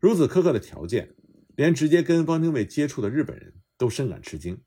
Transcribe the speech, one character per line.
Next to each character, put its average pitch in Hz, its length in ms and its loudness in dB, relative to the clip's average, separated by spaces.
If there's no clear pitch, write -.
如 208 120 6
此 160 140 4
苛 175 160 2
刻 170 80 4
的 113 80 0
条 - 260 -14
件 101 300 -6
连 160 180 2
直 151 140 0
接 170 140 6
跟 165 240 2
汪 160 160 0
精 165 100 0
卫 117 140 -2
接 147 220 -2
触 139 140 -6
的 104 80 -2
日 147 140 -2
本 - 140 -10
人 - 160 -20
都 123 120 0
深 127 200 -4
感 82 120 -12
吃 - 160 -14
惊。 85 300 -10